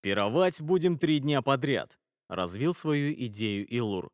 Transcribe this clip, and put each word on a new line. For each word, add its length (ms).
«Пировать 600
будем 380
три 200
дня 220
подряд», 560
развил 460
свою 400
идею 400
Илур. 460